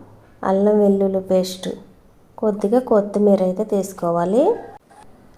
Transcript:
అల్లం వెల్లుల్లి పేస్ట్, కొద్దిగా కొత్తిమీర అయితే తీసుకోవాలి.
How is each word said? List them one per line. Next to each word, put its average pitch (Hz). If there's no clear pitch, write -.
అల్లం 202
వెల్లుల్లి 196
పేస్ట్, 185
కొద్దిగా 208
కొత్తిమీర 202
అయితే 185
తీసుకోవాలి. 185